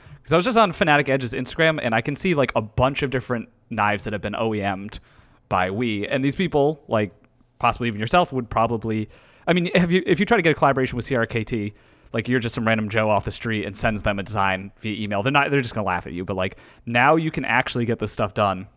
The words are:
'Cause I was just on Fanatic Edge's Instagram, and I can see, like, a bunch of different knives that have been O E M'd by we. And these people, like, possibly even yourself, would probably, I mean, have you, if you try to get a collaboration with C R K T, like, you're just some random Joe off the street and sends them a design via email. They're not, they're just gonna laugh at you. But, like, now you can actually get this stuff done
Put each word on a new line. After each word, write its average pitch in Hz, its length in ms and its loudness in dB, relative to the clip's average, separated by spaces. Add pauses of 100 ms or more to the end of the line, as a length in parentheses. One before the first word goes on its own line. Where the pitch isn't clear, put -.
(240)
'Cause 147 100 -2
I 160 40 6
was 180 80 2
just 233 120 2
on 208 140 4
Fanatic 147 360 2
Edge's 131 260 0
Instagram, 156 500 0
and 113 100 0
I 113 80 2
can 143 140 -4
see, 185 180 0
like, 139 220 2
a 117 60 2
bunch 131 420 0
of 127 80 -2
different 120 360 -4 (220)
knives 104 360 0
that 107 80 -6
have 98 100 -6
been 104 120 -6
O 110 200 0
E 104 60 -2
M'd 98 380 -4 (500)
by 92 200 2
we. 104 380 -2
And 135 180 -2
these 139 100 -2
people, 156 520 0
like, 107 240 0 (480)
possibly 120 300 0
even 104 100 -6
yourself, 160 340 2
would 123 160 -4
probably, 113 580 0 (400)
I 170 60 2
mean, 175 220 0
have 175 160 2
you, 190 160 4
if 165 120 2
you - 60 0
try 233 120 4
to 185 40 2
get 165 80 4
a 143 60 4
collaboration 131 400 2
with 120 100 -4
C 135 100 -2
R 113 120 2
K 113 160 -4
T, 104 300 -4 (380)
like, 113 160 -4
you're 127 120 2
just 113 160 -4
some 117 100 -2
random 110 240 2
Joe 110 180 2
off 101 180 2
the - 60 -4
street 107 340 -4
and 101 120 -8
sends 107 240 -2
them 101 160 0
a 98 60 -6
design 98 560 -2
via 107 200 -6
email. 101 220 -2
They're 131 100 0
not, 143 200 2
they're 139 100 2
just 117 140 -4
gonna 107 100 -2
laugh 90 220 -2
at - 60 -12
you. 90 120 -6
But, 98 120 -4
like, 95 200 -2 (300)
now 127 300 4
you 160 120 0
can 139 160 -6
actually 120 400 0
get 113 140 0
this 104 120 -4
stuff 104 220 -4
done 98 440 0